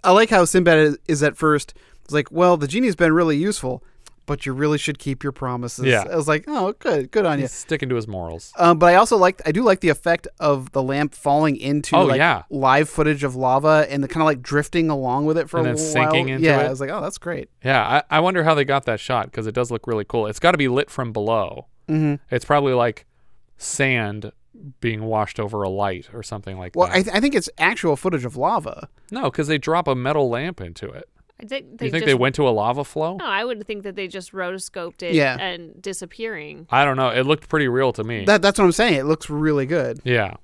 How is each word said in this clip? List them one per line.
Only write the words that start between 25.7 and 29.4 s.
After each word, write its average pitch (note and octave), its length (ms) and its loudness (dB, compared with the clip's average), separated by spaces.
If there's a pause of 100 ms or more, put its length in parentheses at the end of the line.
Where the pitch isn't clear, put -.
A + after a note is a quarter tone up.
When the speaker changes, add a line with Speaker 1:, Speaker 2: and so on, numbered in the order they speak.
Speaker 2:
or A2 100 -14
something G2 340 -12
like F2+ 180 -12
Speaker 1:
Well, F3 120 2
Speaker 2:
that. F3+ 100 -4
Speaker 1:
I, F#3 40 2
th-, F#3+ 140 -4
I G#3 40 4
think C#4 160 0
it's F#3 220 -2
actual E3+ 380 0
footage D3 300 -4
of A2+ 120 -8
lava. D#3 500 -4 (240)
Speaker 2:
No, A#3 200 -4
'cause D3 160 -4